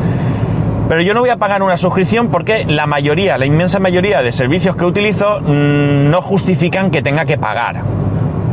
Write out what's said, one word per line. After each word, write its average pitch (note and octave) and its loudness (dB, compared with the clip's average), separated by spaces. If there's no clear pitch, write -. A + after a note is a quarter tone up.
Pero E3 2
yo F#3+ 2
no A#3 0
voy B3 2
a A3+ 0
pagar G3 0
una F#3 0
suscripción F#3+ 0
porque F3 -2
la D3+ 0
mayoría, D3 0
la C3+ 0
inmensa E3+ 2
mayoría F#3 2
de A#2+ 0
servicios D#3+ 0
que E3+ -2
utilizo, G3+ 0
mm, C#3+ 2
no F3 2
justifican F#3 0
que C#3+ 0
tenga C#3+ 0
que C#3+ 0
pagar. A2 -2